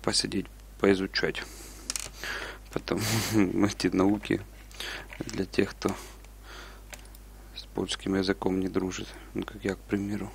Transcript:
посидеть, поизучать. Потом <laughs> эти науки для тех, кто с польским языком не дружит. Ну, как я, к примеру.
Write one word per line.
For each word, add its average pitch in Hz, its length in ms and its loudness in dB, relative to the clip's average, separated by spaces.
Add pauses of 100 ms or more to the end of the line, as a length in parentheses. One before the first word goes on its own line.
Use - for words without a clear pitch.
посидеть, 104 420 2 (340)
поизучать. 95 640 4 (1300)
Потом - 300 -2 (320)
<laughs> 95 320 6
эти - 220 2
науки 101 560 4 (800)
для 98 260 -2
тех, - 240 2
кто - 180 -2 (1700)
с - 100 -12 (100)
польским 95 400 0
языком 95 460 4
не 95 80 0
дружит. 92 400 0 (240)
Ну, 98 100 -2
как - 220 -8
я, 98 100 2
к - 40 -8
примеру. 101 560 -2